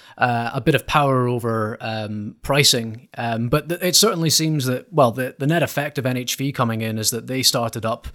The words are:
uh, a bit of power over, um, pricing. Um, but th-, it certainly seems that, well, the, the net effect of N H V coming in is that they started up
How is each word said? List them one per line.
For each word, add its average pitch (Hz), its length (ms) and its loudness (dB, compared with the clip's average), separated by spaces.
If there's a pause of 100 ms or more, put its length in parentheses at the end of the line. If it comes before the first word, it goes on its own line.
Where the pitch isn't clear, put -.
(180)
uh, 120 360 0
a 135 60 -4
bit 143 160 2
of 131 120 -4
power 135 400 2
over, 113 520 -2
um, 107 600 -6
pricing. 120 680 2 (100)
Um, 117 300 -2
but 147 220 0
th-, 175 120 -4
it 180 140 2
certainly 175 340 2
seems 156 360 0
that, 127 260 -4
well, 139 200 6
the, 127 260 -4
the 139 100 -2
net 160 160 2
effect 143 340 -4
of 123 100 -2
N 127 100 0
H 123 180 -4
V 139 160 -2
coming 117 300 -2
in 110 160 -2
is 110 140 -2
that 117 160 -8
they 131 160 -2
started 117 420 0
up 113 300 -6